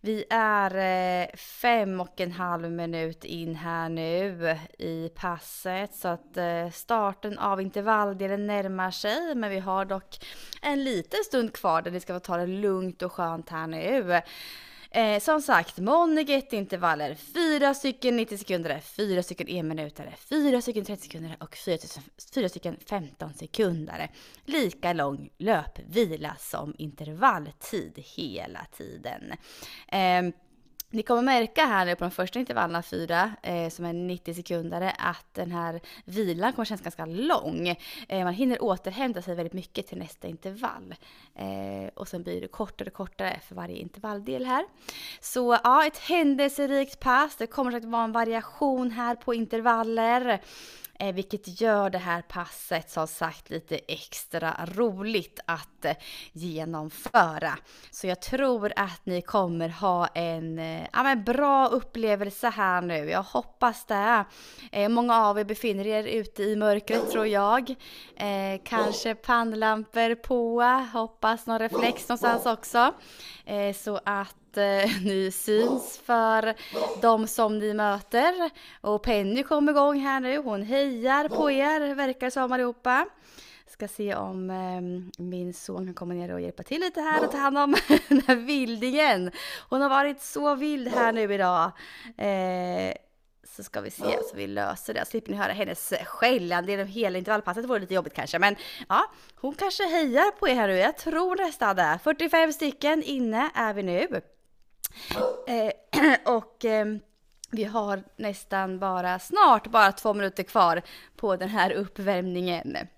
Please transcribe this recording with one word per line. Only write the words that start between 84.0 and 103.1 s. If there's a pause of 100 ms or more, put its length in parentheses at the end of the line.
om,
ehm,
min
son
kan
komma
ner
och
hjälpa
till
lite
här
och
ta
hand
om (160)
<laughs>
den
här
vildingen. (380)
Hon
har
varit
så
vild
här
nu
idag. (460)
Eh, (640)
så
ska
vi
se (260)
så
vi
löser
det.
Slipper
ni
höra
hennes (120)
skällande
genom
hela
intervallpasset.
Det
vore
lite
jobbigt
kanske.
Men (340)
ja, (240)
hon
kanske
hejar
på
er
här
nu.
Jag
tror
nästan
det.
Fyrtiofem
stycken
inne